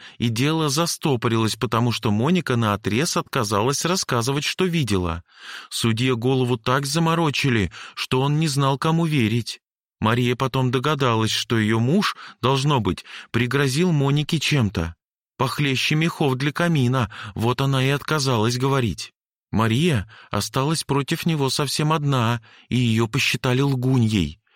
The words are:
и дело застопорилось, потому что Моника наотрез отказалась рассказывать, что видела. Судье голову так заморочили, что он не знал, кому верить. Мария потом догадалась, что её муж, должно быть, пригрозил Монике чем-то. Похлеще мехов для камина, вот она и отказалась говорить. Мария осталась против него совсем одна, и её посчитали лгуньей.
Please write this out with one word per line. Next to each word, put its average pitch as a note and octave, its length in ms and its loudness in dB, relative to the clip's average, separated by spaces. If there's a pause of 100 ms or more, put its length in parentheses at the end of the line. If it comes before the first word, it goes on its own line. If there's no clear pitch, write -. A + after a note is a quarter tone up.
(200)
и A#2+ 100 0
дело D3 400 0
застопорилось, B2+ 880 0
потому A#2 360 0
что A2 200 -2
Моника C3 440 0
наотрез A2 640 0
отказалась A#2+ 640 0
рассказывать, C#3 600 -2
что - 220 -2
видела. G2+ 580 -2 (460)
Судье A#2+ 460 0
голову B2+ 420 0
так C3 280 0
заморочили, C#3+ 880 0 (240)
что - 260 -2
он D3 180 0
не D#3+ 80 0
знал, C#3 300 0
кому E3 300 0
верить. A#2 520 0 (400)
Мария A#2+ 360 2
потом C3 340 0
догадалась, B2+ 640 0
что - 260 -2
её A2 220 2
муж, D3 360 0 (260)
должно C3+ 380 2
быть, F#2+ 260 -2 (260)
пригрозил C#3 600 0
Монике C#3+ 480 0
чем-то. G2 560 0 (420)
Похлеще C3+ 580 0
мехов D#3 400 0
для C#3 160 -2
камина, C3 600 0 (220)
вот A#2 280 0
она C3+ 220 0
и C3 60 2
отказалась C3 680 0
говорить. B2+ 560 -2 (380)
Мария A2+ 560 2 (220)
осталась C3+ 540 -2
против C#3 420 -2
него D3 240 0
совсем D3+ 420 0
одна, C3 500 0 (280)
и A#2 80 0
её A2+ 300 2
посчитали B2+ 540 0
лгуньей. B2 800 2 (140)